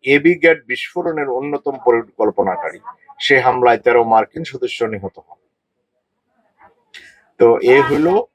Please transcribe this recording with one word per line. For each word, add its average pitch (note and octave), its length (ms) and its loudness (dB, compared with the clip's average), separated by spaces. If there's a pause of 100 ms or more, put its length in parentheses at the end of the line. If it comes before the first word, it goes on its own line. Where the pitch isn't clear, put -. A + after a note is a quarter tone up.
এবি C#3+ 340 2
গেট D#3+ 300 0
বিস্ফোরণের D3+ 640 -8
অন্যতম C#3 560 -6
পরিকল্পনাকারী। G#2 920 -2 (400)
সে C3+ 200 2
হামলায় B2 380 2
তেরো A#2+ 260 2
মার্কিন A2+ 400 0
সদস্য B2 400 -8
নিহত G2+ 360 -10
হন। - 200 -20 (2000)
তো A#2 220 4
এ B2+ 220 4
হলো D#3 540 0